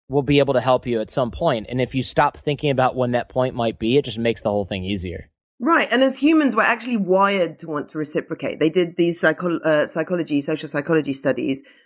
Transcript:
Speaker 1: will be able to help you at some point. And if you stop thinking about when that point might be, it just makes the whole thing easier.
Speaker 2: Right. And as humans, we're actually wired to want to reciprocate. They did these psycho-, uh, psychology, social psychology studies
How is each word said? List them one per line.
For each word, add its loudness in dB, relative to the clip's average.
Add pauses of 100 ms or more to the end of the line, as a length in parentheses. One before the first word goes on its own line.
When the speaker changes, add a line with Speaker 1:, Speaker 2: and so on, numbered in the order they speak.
Speaker 1:
will 0
be 4
able 2
to 4
help 0
you 0
at -6
some -2
point. -2
And -4
if -2
you -2
stop 2
thinking -2
about 2
when 0
that -2
point -2
might -2
be, 2
it 2
just -6
makes -2
the 0
whole 0
thing -6
easier. -6 (300)
Speaker 2:
Right. 2
And 4
as 0
humans, 4
we're 2
actually 0
wired 2
to -14
want -6
to -10
reciprocate. -6
They 4
did 0
these 0
psycho-, 0
uh, 2
psychology, -2
social -4
psychology -2
studies -2 (220)